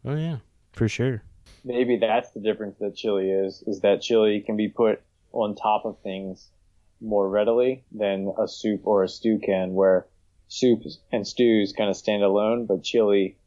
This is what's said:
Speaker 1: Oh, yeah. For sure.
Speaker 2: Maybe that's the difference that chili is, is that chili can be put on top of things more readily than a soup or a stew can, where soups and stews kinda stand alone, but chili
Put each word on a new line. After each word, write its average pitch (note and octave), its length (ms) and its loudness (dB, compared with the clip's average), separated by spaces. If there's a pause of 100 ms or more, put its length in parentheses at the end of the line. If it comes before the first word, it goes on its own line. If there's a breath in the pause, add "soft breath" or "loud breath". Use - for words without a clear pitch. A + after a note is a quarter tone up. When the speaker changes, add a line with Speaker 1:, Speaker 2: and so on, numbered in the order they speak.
Speaker 1:
Oh, C3+ 100 -4
yeah. D#3+ 220 -4 (340)
For A2+ 160 0
sure. B2 340 -2 (440)
Speaker 2:
Maybe B2 320 0
that's A2+ 340 0
the A#2 80 -14
difference G#2 400 -4
that G2+ 160 -6
chili G2 340 -2
is, F#2+ 380 -2
is G2+ 140 -6
that G2+ 200 2
chili G#2+ 400 2
can G#2+ 140 -6
be G#2+ 140 -2
put A2 320 0 (300)
on G#2 240 -4
top G#2+ 300 -2
of G#2 140 -8
things F#2+ 500 -10 (540)
more G#2 240 0
readily A#2 640 0
than G2 480 -2
a G#2+ 80 0
soup G#2 360 -4
or G2+ 200 2
a F#2+ 60 0
stew G#2+ 340 -2
can, F#2 300 -2
where F#2+ 320 4 (420)
soups A2+ 520 0 (120)
and G#2+ 160 -4
stews A2 460 2
kinda G2+ 220 -2
stand G#2 260 -2
alone, G#2+ 460 2
but F#2 160 0
chili G2+ 640 2